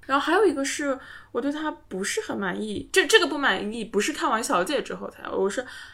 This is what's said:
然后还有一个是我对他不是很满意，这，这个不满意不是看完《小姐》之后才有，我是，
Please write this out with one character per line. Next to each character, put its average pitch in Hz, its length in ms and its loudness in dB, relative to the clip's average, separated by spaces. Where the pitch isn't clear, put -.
然 277 120 2
后 294 60 0
还 302 80 2
有 440 120 6
一 330 80 6
个 269 120 0
是 277 340 -2
我 240 100 -2
对 285 120 0
他 302 180 -2
不 - 320 -8
是 208 200 -2
很 - 140 -6
满 196 240 -2
意， 214 320 -6
这， 359 140 6
这 440 140 8
个 339 80 2
不 294 100 -4
满 214 340 0
意 226 120 -4
不 190 160 0
是 247 120 0
看 311 160 -2
完 226 140 0
《小 185 220 2
姐》 269 180 -2
之 - 140 -8
后 196 120 -10
才 - 160 -16
有， - 140 -4
我 190 100 2
是， 247 160 -4